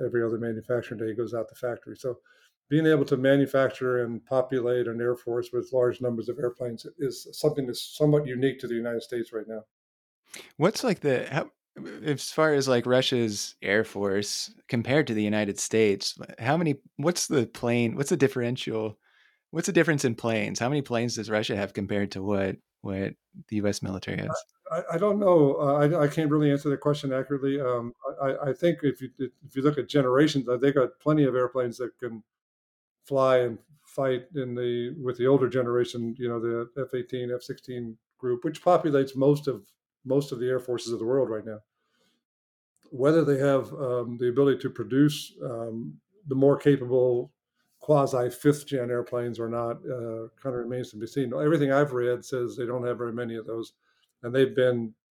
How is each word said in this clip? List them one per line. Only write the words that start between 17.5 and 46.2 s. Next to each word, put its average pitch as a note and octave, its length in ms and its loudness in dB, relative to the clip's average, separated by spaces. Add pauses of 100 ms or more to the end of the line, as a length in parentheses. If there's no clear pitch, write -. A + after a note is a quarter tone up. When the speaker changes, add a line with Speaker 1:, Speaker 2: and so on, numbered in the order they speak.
Speaker 2:
what's C#3+ 160 -4
the F3+ 60 2
differential, A#2+ 840 -2 (540)
what's E3 140 -4
the G3 60 -2
difference D#3+ 320 4
in A#2 120 0
planes? G#2+ 420 -2
How A#2 100 0
many C#3+ 140 0
planes A#2+ 320 -2
does A2 160 -8
Russia G#2+ 240 0
have G2 180 -4
compared G2+ 400 -2
to F#2+ 120 -8
what, G2 320 0 (240)
what G2 320 -6 (340)
the G#2+ 100 -6
U G2+ 120 0
S G2 120 -2
military F#2+ 380 -6
has? G2+ 120 -6 (420)
Speaker 1:
I, E3 40 -4
I, F3 60 -4 (120)
I E3+ 40 -2
don't G3+ 220 2
know. E3 400 6
Uh, C#3 140 2
I, D3 300 4
I D3 40 2
can't D3 240 0
really D3+ 180 4
answer C#3+ 180 0
the C#3 80 0
question C#3+ 360 0
accurately. C#3 480 -2
Um, A#2+ 320 -2 (280)
I, C#3 60 0
I, C3+ 240 -2
I - 20 0
think E3 300 2
if C#3 180 0
you, B2+ 180 -10
if - 360 -10
you C3+ 80 -2
look D3 160 2
at B2 100 -4
generations, C#3 600 4
uh, B2 80 0
they C3+ 160 2
got C3 260 2
plenty D3+ 260 2
of B2+ 120 2
airplanes B2 420 -2
that A#2+ 220 -8
can A2+ 240 -10 (800)
fly C3 340 4
and A#2+ 200 0 (260)
fight B2+ 400 -2 (100)
in B2+ 200 -4
the, A#2+ 460 -2
with B2 160 -4
the A#2+ 100 0
older C3+ 220 6
generation, A#2+ 720 0
you B2 100 -4
know, A#2 120 -2
the A#2 280 -4 (120)
F B2+ 140 -8
eighteen, B2 380 -6
F B2 100 -6
sixteen B2 540 -10 (220)
group, B2 260 -4
which D3+ 180 -4
populates D#3+ 520 4
most C#3+ 320 2
of, A#2+ 160 -6 (420)
most C#3 280 -2
of A#2 80 -8
the B2 80 -2
air B2+ 100 0
forces A#2 340 -6
of A2+ 60 -4
the A2 60 -4
world B2 260 0
right G#2+ 160 -6
now. G#2+ 140 -12 (1300)
Whether D3+ 340 4
they C#3 140 2
have, C3+ 340 2
um, B2 460 -4
the B2 100 0
ability C3 320 4
to B2+ 100 -4
produce, C3+ 640 0 (120)
um, A#2 500 -8 (320)